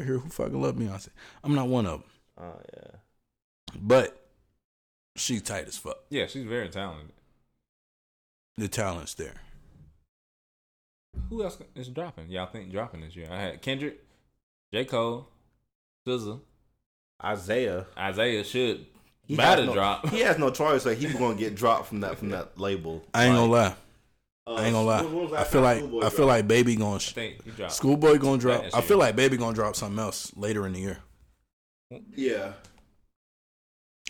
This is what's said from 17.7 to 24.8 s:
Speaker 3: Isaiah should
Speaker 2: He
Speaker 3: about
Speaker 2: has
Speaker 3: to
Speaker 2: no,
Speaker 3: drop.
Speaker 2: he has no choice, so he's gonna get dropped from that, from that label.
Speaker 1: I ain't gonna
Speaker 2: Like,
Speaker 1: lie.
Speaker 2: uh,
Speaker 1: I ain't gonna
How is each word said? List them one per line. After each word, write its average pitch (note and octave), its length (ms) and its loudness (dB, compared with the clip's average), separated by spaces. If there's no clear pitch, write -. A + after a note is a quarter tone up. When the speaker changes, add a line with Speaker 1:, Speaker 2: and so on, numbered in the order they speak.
Speaker 3:
Isaiah G#2 460 0
should A#2+ 420 -2
Speaker 2:
He C#3 60 -4
Speaker 3:
about B2+ 120 4
Speaker 2:
has E3+ 140 8
Speaker 3:
to B2+ 60 2
Speaker 2:
no, B2 80 0
Speaker 3:
drop. G2+ 360 2
Speaker 2:
he G#3+ 120 -2
has F#3 160 4
no C#3+ 140 2
choice, D3 320 2
so A#2+ 120 2
he's D3 200 -4
gonna A#2 200 0
get G#2 200 -4
dropped A2+ 320 2
from G#2+ 140 -6
that, F#2 160 -6
from G2+ 120 -8
that F2+ 300 -8
label. E2+ 440 -4
Speaker 1:
I A#2 120 4
ain't B2 100 6
gonna A#2 160 4
Speaker 2:
Like, A2 240 4
Speaker 1:
lie. A#2 80 -10
Speaker 2:
uh, - 40 -6
Speaker 1:
I A2 80 -2
ain't A#2 80 2
gonna A2 140 2